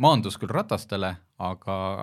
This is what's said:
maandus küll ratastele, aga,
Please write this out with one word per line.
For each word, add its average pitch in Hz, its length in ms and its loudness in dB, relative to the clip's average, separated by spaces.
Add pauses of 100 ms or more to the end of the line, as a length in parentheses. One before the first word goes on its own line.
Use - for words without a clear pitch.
maandus 120 400 4
küll 98 100 -4
ratastele, 101 600 -2 (340)
aga, 92 320 -4 (260)